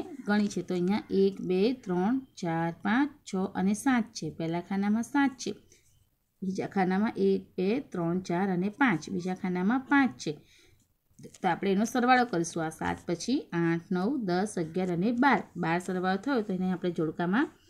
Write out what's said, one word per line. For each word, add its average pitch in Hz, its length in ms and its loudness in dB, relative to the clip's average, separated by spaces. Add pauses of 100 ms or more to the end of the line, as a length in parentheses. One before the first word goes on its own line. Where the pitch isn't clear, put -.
(260)
ગણી 208 280 2
છે. 180 100 -4
તો 185 100 -6
અહીંયા 185 340 0 (140)
એક, 196 200 4
બે, 180 200 0 (120)
ત્રણ, 190 420 0 (200)
ચાર, 165 360 -2 (120)
પાંચ, 254 260 2 (160)
છ - 60 -12 (220)
અને 190 220 2
સાત 240 380 2
છે. - 180 -8
પહેલા 165 360 -4
ખાનામાં 208 360 0
સાત 277 340 2
છે, - 140 -6 (920)
બીજા 185 340 -4
ખાનામાં 196 420 2
એક, 196 240 2 (120)
બે, 185 140 -2 (240)
ત્રણ, 175 320 -2
ચાર 180 260 0
અને 180 200 0
પાંચ, 208 400 2
બીજા 185 320 -4
ખાનામાં 190 480 0
પાંચ 277 280 4
છે. 156 160 -6 (1080)
તો 190 60 0
આપણે 180 240 0
એનો 196 140 4
સરવાળો 247 400 4
કરીશું. 170 380 -2
આ 160 160 -6
સાત 175 260 -2
પછી 208 340 -2 (140)
આઠ, 170 380 0
નવ, 185 180 0 (160)
દસ, 185 320 0
અગિયાર 180 340 -2
અને 175 220 2
બાર. 240 280 4 (140)
બાર 170 240 0
સરવાળો 185 440 0
થયો 277 200 0
તો 208 100 -6
એને 185 140 0
આપણે 180 300 0
જોડકામાં 180 500 0 (220)